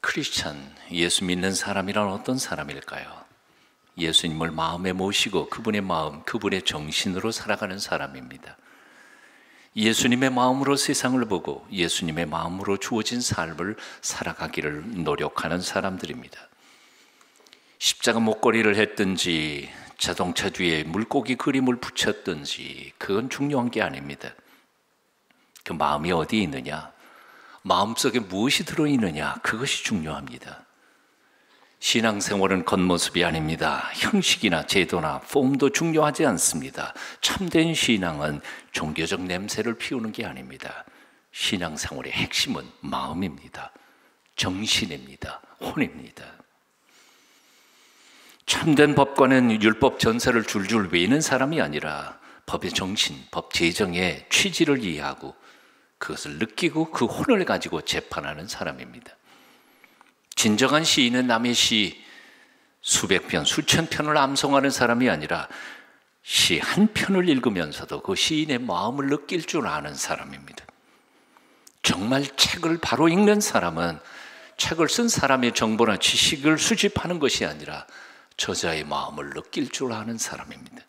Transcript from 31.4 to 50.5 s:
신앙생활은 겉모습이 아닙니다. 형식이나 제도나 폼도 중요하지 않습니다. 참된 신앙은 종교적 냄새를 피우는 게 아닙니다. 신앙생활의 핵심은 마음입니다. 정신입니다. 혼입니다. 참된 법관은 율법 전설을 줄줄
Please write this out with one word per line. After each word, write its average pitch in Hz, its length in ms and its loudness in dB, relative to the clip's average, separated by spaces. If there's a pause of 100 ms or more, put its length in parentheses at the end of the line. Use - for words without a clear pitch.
신앙생활은 101 840 2
겉모습이 90 600 2
아닙니다. 80 680 -2
형식이나 - 760 0
제도나 85 520 0 (120)
폼도 139 400 2
중요하지 156 560 2
않습니다. 123 640 -2 (280)
참된 165 520 2
신앙은 78 680 0 (320)
종교적 80 480 -4
냄새를 101 580 -4
피우는 110 320 -6
게 107 140 -8
아닙니다. - 600 -14 (460)
신앙생활의 78 800 -4
핵심은 - 520 -2 (180)
마음입니다. - 880 -6 (640)
정신입니다. 92 1040 -4 (180)
혼입니다. - 760 -6 (2000)
참된 147 480 6
법관은 131 640 6
율법 110 380 4
전설을 117 460 2
줄줄 101 480 0